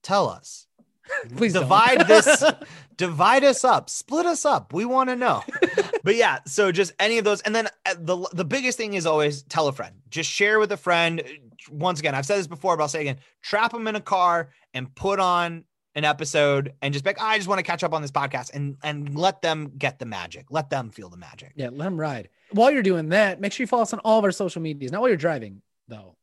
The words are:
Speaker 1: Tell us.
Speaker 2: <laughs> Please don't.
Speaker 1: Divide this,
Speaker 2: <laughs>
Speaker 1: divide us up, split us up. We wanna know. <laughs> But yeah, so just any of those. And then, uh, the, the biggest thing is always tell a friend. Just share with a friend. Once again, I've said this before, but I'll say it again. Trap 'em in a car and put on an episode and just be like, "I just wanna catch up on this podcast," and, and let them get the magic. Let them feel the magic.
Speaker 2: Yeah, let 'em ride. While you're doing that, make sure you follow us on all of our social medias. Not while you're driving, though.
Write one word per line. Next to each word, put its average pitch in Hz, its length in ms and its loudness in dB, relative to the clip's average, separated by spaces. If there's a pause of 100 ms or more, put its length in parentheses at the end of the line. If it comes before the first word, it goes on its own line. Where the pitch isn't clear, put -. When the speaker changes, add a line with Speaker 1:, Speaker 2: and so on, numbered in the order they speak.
Speaker 1:
Tell 185 260 2
us. - 380 -14 (340)
Speaker 2:
<laughs> - 360 -10
Please 220 160 0
don't. 175 100 0
Speaker 1:
Divide 220 460 6
this, 233 360 8 (260)
Speaker 2:
<laughs> - 260 -20
Speaker 1:
divide 185 480 4
us 277 200 4
up, 220 240 2
split - 380 -4
us 339 180 -2
up. 196 280 0
We 175 120 -2
wanna 254 320 0
know. 240 320 0
<laughs> - 40 -12 (520)
But 196 100 2
yeah, 208 320 2
so 190 240 2
just 175 300 0
any 220 180 2
of 214 60 -2
those. 202 160 2
And 214 120 -4
then, 220 140 0 (180)
uh, 196 140 -2
the, 180 340 -4
the 175 120 -4
biggest 254 340 -4
thing 214 160 -6
is 175 120 -4
always 151 360 0
tell 160 240 -2
a 139 60 -2
friend. 98 200 -12 (160)
Just 156 220 -6
share 214 300 2
with 208 100 0
a 202 60 -4
friend. 170 440 0 (480)
Once 151 300 -4
again, 147 160 -2
I've 135 100 -2
said 202 140 0
this 185 80 -4
before, 170 300 -2
but 151 80 0
I'll 147 40 -2
say 156 120 -6
it - 20 -4
again. 135 160 -6 (240)
Trap 220 320 -2
'em 226 140 -6
in 214 80 -4
a 208 40 -4
car 175 500 0 (220)
and 127 220 -10
put 196 240 -2
on 175 460 0 (320)
an 147 80 -2
episode 143 760 2
and 139 140 -2
just 143 100 -6
be 180 40 0
like, 202 120 -4
"I 220 180 0
just 185 100 -4
wanna 190 160 -2
catch 170 180 -4
up 160 100 -2
on 156 100 -4
this 139 100 -10
podcast," 139 420 -4
and, 143 300 -6
and 143 340 -8
let 190 240 0
them 156 340 -4
get 135 220 -4
the 123 80 -10
magic. 92 420 -12
Let 143 220 -6
them 127 200 -4
feel 101 180 -18
the 87 80 -20
magic. - 400 -20
Speaker 2:
Yeah, 131 160 -8
let 143 140 -10
'em 185 120 -6
ride. 143 300 -6 (240)
While 226 180 6
you're 269 140 2
doing 170 240 0
that, 190 320 2
make 196 120 -4
sure 262 120 -6
you 208 40 -6
follow 240 140 2
us 208 100 -2
on 226 120 -8
all 220 160 4
of 208 40 0
our 196 60 4
social 175 320 -6
medias. 143 300 -6
Not 196 80 -4
while 254 100 2
you're 196 60 2
driving, 127 440 -4 (280)
though. 104 340 -20